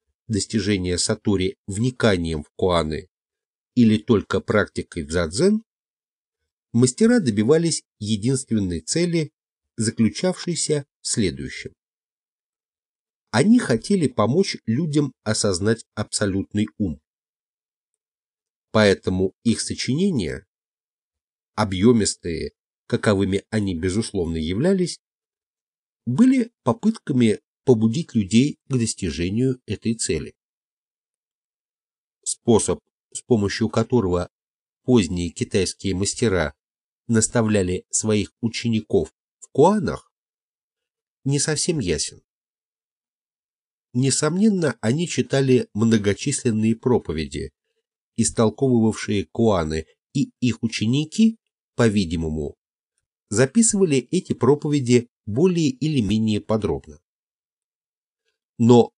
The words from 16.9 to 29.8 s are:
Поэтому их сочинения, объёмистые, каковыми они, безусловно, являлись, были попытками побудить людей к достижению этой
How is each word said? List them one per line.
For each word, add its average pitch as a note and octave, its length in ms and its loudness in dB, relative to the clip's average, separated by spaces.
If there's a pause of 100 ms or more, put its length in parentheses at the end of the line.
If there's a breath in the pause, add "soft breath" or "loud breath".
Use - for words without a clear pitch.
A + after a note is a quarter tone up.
Поэтому F#2 600 2 (100)
их A2+ 180 0
сочинения, A#2+ 840 -4 (1120)
объёмистые, F#2+ 1000 0 (340)
каковыми G2 600 0
они, G2 260 -2
безусловно, F2 640 -4
являлись, D#3+ 600 -2 (1080)
были A#3 460 2 (120)
попытками A#2+ 760 0 (240)
побудить A#2 500 0
людей A2+ 540 0
к C3+ 100 -4
достижению G#2 880 -4
этой G#2+ 300 -4